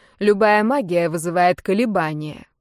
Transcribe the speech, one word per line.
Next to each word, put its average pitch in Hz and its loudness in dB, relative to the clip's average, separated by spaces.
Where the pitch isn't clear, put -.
Любая 208 2
магия 175 0
вызывает 175 0
колебания, 170 -4